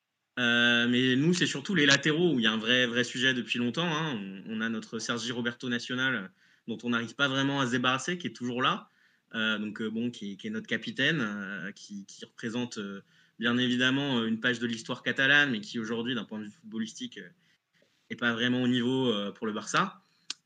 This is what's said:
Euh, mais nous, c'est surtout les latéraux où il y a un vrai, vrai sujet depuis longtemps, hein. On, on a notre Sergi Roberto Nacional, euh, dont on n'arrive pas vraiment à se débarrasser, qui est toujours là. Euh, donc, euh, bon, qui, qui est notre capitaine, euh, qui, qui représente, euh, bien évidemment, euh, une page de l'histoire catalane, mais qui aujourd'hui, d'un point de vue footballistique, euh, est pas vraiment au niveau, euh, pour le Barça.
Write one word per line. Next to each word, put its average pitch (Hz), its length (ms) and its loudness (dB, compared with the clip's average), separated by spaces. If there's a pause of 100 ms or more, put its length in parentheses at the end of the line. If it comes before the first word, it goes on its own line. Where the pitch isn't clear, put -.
(400)
Euh, 120 480 4
mais 127 280 4
nous, 156 180 4
c'est 175 140 2
surtout 151 260 -4
les 147 140 6
latéraux 151 480 4
où 123 40 2
il 110 40 4
y 110 40 4
a 107 40 4
un 110 80 0
vrai, 123 260 4
vrai 120 180 2
sujet 127 300 0
depuis 123 240 -2
longtemps, 123 320 0
hein. 151 300 -2 (280)
On, 110 100 -6
on 110 40 -2
a 113 80 0
notre 110 300 -6
Sergi 120 320 -4
Roberto 120 360 -4
Nacional, 127 480 -2
euh, 95 120 -4 (400)
dont 110 160 -6
on 120 80 -2
n'arrive 117 240 -2
pas 139 120 2
vraiment 139 320 2
à 131 60 2
se 117 60 0
débarrasser, 131 480 0
qui 147 80 -6
est 113 80 -10
toujours 123 260 -4
là. 170 260 0 (460)
Euh, 110 240 0
donc, 104 240 -6
euh, 110 80 -4
bon, 117 220 -4
qui, 101 260 -10
qui - 80 -12
est 107 60 -6
notre 110 160 -8
capitaine, 127 540 -2
euh, 101 500 -6
qui, 101 340 -14
qui - 180 -20
représente, 120 540 -6
euh, 98 240 -8 (380)
bien 120 180 2
évidemment, 127 640 2
euh, 113 60 0
une 113 140 0
page 123 200 0
de 120 80 0
l'histoire 117 360 -6
catalane, 139 480 4
mais 104 100 -2
qui 117 180 -8
aujourd'hui, 117 360 -2
d'un 101 100 -4
point 107 140 -8
de 107 60 -8
vue 104 60 -12
footballistique, 113 640 -8
euh, 90 120 -14 (800)
est 113 80 -8
pas 117 160 2
vraiment 123 280 2
au 123 60 2
niveau, 127 400 2
euh, 101 240 0
pour 113 160 -6
le 104 60 -2
Barça. 151 500 -2 (420)